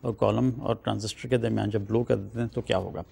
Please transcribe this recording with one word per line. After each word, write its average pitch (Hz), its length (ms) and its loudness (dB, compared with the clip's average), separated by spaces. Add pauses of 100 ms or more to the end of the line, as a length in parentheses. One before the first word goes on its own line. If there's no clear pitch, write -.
और 120 60 0
कॉलम 110 400 2
और 117 320 -2
ट्रांजिस्टर 107 460 -4
के 123 80 4
दरमियान 110 320 0
जब 101 160 0
ब्लो 113 180 2
कर 117 120 2
देते 104 240 -6
हैं 117 80 -2
तो 117 140 -4
क्या - 160 2
होगा। 90 340 -4